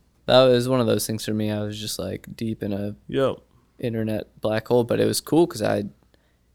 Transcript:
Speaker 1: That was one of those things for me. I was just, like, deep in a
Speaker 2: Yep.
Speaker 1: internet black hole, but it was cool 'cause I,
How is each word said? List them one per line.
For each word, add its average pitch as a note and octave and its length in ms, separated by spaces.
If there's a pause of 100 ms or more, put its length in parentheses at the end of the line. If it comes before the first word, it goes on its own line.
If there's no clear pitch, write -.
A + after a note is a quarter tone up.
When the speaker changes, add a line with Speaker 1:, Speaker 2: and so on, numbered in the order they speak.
(260)
Speaker 1:
That B2+ 180
was B2 260
one C3 100
of A#2 60
those G#2+ 200
things G#2+ 180
for A2 100
me. G#2+ 160
I G#2+ 120
was G#2 160
just, G#2 200
like, F#2+ 360
deep A2 280
in G#2 100
a G2+ 240 (120)
Speaker 2:
Yep. B2+ 320 (380)
Speaker 1:
internet A2 600
black G#2+ 280
hole, A#2+ 160
but A2 160
it A2 40
was A2 160
cool E3 260
'cause A#2 140
I, G#2+ 240 (720)